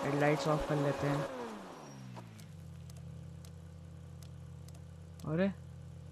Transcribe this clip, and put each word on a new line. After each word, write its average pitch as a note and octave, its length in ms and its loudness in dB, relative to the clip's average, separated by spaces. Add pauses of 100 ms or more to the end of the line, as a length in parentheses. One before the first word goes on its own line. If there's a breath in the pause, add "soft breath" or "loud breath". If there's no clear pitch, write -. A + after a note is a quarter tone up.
हेडलाइट्स C#3+ 440 6
ऑफ D3+ 220 6
कर D3+ 60 6
लेते C#3+ 320 4
हैं। C#3+ 140 4 (4000)
अरे, F3 240 6 (600)